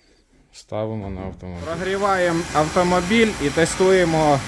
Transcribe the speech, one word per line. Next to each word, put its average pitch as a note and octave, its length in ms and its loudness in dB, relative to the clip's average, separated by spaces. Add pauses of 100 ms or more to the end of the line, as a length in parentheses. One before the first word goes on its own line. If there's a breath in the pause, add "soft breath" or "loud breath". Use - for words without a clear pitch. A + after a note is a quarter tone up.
(540 soft breath)
Ставимо G#2+ 560 -8
на F#2+ 120 -10
автомобіль. F2+ 440 -12
Прогріваємо F3+ 760 -2 (120)
автомобіль F3+ 800 2 (120)
і C#3+ 60 0
тестуємо, D#3+ 1000 2